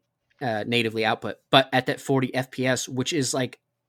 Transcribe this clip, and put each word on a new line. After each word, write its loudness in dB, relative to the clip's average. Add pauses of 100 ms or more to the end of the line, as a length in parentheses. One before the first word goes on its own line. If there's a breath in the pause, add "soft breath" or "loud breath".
(400)
uh, -2
natively 0
output, -2 (140)
but 6
at 2
that -4
forty 0
F -4
P -4
S, 0
which -4
is, 0
like, -4 (280)